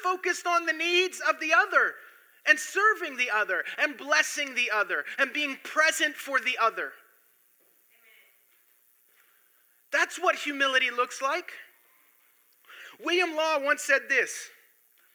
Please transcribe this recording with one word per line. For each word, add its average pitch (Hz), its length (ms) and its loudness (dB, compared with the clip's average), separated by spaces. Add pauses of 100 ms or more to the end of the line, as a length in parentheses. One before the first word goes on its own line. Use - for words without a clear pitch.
focused 370 440 0
on 339 200 2
the 320 60 0
needs 349 480 0
of 302 200 0
the 311 140 0
other 330 400 4 (520)
and 202 120 6
serving 339 580 0
the 247 140 0
other 190 340 0 (140)
and 285 180 0
blessing 285 580 0
the 240 160 -2
other 185 340 0 (140)
and 269 140 0
being 285 320 -2
present 311 520 2
for 277 220 -2
the 240 200 -2
other. 185 340 0 (3000)
That's 320 300 0
what 339 160 2
humility 269 540 0
looks 247 320 -4
like. 302 280 -2 (1500)
William 330 340 0
Law 311 260 2
once 285 220 0
said 269 260 2
this, 254 420 -2 (640)